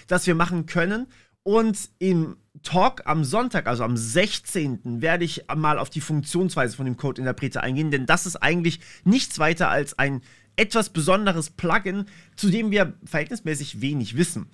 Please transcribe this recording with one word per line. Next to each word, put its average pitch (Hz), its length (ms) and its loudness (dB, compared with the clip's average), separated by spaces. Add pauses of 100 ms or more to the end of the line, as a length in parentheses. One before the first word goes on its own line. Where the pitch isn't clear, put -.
das - 200 0
wir 180 80 4
machen 170 320 0
können. 202 400 -2 (360)
Und 220 460 2 (100)
im 170 380 0 (260)
Talk - 440 0
am 156 180 2
Sonntag, 202 440 0
also 120 160 0
am 120 120 0
sechzehnten, 127 1040 -2
werde 170 240 0
ich 160 200 -6 (120)
mal 151 220 2
auf 143 100 -4
die - 140 -6
Funktionsweise 151 760 0
von 135 80 -6
dem 123 140 -2
Code-Interpreter 131 640 -4
eingehen, 143 280 -2
denn 139 140 0
das 160 220 2
ist 165 100 -8
eigentlich 165 440 0 (240)
nichts 226 340 4
weiter 160 320 2
als 139 280 -2
ein 135 220 0 (360)
etwas 214 340 0
besonderes 180 600 2
Plugin, 190 560 -2 (280)
zu 202 160 2
dem 202 220 2
wir 196 220 2 (100)
verhältnismäßig 151 760 -6
wenig 123 360 -2
wissen. 160 380 -2